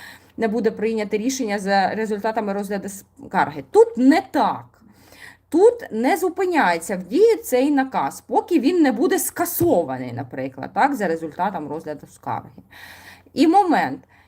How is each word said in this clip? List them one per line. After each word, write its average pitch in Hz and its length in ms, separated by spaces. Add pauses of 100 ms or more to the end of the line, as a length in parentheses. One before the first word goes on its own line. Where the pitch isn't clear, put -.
(380)
не 226 100
буде 214 240
прийняте 214 460
рішення 220 420
за 196 300
результатами 208 640
розгляду 196 360
скарги. - 840
Тут 453 260
не 277 340
так. 208 340 (840)
Тут 415 240 (180)
не 247 260
зупиняється 277 800
в 185 60
дії 370 320
цей 262 360
наказ, 262 560
поки 349 320
він 330 220
не 269 100
буде 269 280
скасований, 165 920
наприклад, 131 600
так, 254 220
за 208 120
результатом 165 600
розгляду 151 400
скарги. - 420 (840)
І 277 140
момент. 247 520 (280)